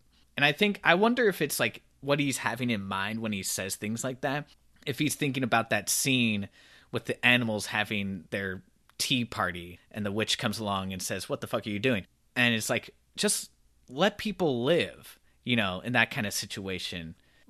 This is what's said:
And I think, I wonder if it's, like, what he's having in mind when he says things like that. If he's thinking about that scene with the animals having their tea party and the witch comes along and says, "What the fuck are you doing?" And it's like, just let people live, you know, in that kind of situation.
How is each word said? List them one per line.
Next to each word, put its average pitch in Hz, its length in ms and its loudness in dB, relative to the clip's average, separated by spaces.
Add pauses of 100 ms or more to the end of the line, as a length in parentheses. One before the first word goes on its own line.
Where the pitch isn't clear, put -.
(360)
And 139 80 2
I 147 80 6
think, 202 320 0
I 170 120 6
wonder 233 340 4
if 175 120 -2
it's, 147 160 0
like, 117 260 -2 (180)
what 143 180 2
he's 139 200 0
having 123 300 -2
in 107 120 -2
mind 98 400 -4
when 110 100 -2
he 98 120 -2
says - 340 -4
things 110 260 -4
like 127 180 -4
that. 143 260 -2 (380)
If - 140 -4
he's 143 160 0
thinking 135 280 -2
about 113 260 4
that 104 200 0
scene 117 600 2 (420)
with 117 140 -4
the - 200 -2
animals 117 400 4
having 101 640 -2
their 95 340 -4 (340)
tea 123 280 0
party 90 540 -4 (120)
and 104 140 -6
the 101 60 -2
witch 107 260 0
comes 107 220 -2
along 95 340 -2
and 92 80 -8
says, 95 260 -6
"What 139 140 -4
the 107 60 -10
fuck 113 200 -4
are - 20 -4
you 104 100 -2
doing?" 113 260 2 (320)
And 120 180 4
it's 110 140 -2
like, 117 220 -2 (260)
just - 340 0 (380)
let 175 280 0
people 165 460 0
live, 107 560 0 (240)
you 123 140 2
know, 95 240 0
in 120 120 -6
that 117 180 4
kind 117 140 -4
of 98 80 -4
situation. 92 840 -6 (340)